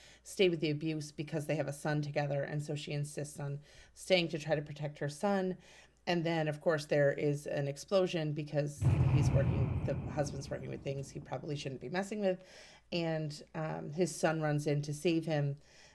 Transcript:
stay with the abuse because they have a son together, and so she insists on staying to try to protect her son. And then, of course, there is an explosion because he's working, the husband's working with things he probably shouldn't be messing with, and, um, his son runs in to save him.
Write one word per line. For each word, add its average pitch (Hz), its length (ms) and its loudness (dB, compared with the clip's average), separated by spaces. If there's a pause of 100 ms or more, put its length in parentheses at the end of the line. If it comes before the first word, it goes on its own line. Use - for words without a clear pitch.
(240)
stay - 240 4
with 165 120 2
the 156 100 2
abuse 151 420 -2
because 151 340 -4
they 151 100 0
have 143 120 0
a 143 40 -4
son 151 300 0
together, 143 400 0
and 147 200 -4
so 151 120 -4
she 147 180 -6
insists 147 480 -4
on 143 180 -6 (360)
staying 175 340 2
to 170 100 -4
try 151 160 0
to 151 60 4
protect 147 380 -6
her 147 100 -2
son. 185 480 0 (500)
And 175 180 2
then, 165 220 2
of 147 140 -2
course, 156 260 2
there 143 260 6
is 147 340 -2
an 143 220 -2
explosion 165 640 0
because 147 480 -2 (320)
he's - 160 6
working, - 560 2
the 147 80 0 (180)
husband's 143 380 -4
working 131 180 -8
with 131 140 -8
things 139 280 -6
he 151 100 -12
probably 147 360 -8
shouldn't 135 240 -8
be - 80 -10
messing 196 320 -4
with, 185 180 2 (540)
and, 160 500 -2 (120)
um, 156 380 -6
his 170 220 0
son 160 280 2
runs 147 240 2
in 147 160 2
to 147 100 -4
save 165 320 2
him. 147 320 0 (380)